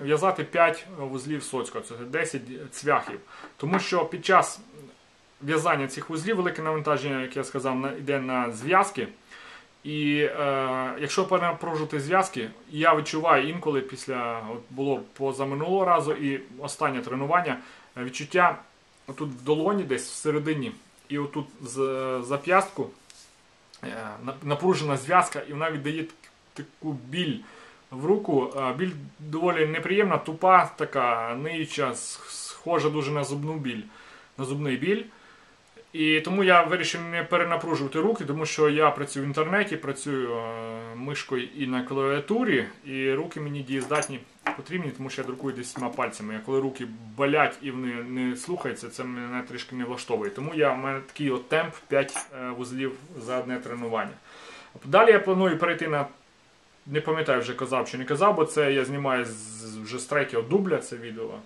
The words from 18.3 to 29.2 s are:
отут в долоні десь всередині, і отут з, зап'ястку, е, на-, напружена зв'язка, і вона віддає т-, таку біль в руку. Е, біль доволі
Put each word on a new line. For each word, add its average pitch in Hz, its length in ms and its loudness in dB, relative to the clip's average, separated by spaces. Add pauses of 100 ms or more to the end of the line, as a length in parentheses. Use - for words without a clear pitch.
отут 143 240 -6
в 123 140 -12
долоні 165 380 4
десь 131 280 -2
всередині, 151 600 0 (360)
і 143 100 -4
отут 143 280 -4 (160)
з, 123 140 -10 (460)
зап'ястку, 143 680 2 (920)
е, - 40 -14 (380)
на-, 135 180 -6
напружена 147 540 2
зв'язка, 156 520 2
і 147 40 -12
вона 156 180 -2
віддає 156 320 -4
т-, 160 100 -10 (400)
таку - 400 -10
біль 135 460 -4 (520)
в 135 140 -8
руку. 170 520 4
Е, 131 160 0
біль 175 200 -2 (260)
доволі 156 480 2